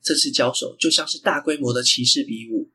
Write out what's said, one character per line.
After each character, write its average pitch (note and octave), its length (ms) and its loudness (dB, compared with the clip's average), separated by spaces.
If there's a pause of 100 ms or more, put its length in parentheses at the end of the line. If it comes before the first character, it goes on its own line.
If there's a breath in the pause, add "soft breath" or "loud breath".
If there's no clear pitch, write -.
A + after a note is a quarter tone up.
这 - 140 -4
次 D3 160 0
交 C3 200 2
手 - 300 -6
就 D#3+ 100 2
像 D#3 160 2
是 - 120 -6
大 E3 200 0
规 D3+ 200 -2
模 C3 120 0
的 B2 120 0
骑 B2 200 2
士 B2+ 220 4
比 A2+ 260 -10
武 G#2+ 240 -4